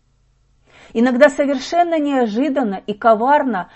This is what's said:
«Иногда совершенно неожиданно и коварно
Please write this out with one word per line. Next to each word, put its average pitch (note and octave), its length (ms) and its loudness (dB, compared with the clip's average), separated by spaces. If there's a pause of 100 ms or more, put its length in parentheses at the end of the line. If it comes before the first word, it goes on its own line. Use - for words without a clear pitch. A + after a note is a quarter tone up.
(920)
«Иногда B3 360 4
совершенно D4+ 720 -2
неожиданно C4 840 -2
и G#3 80 -6
коварно A#3 840 0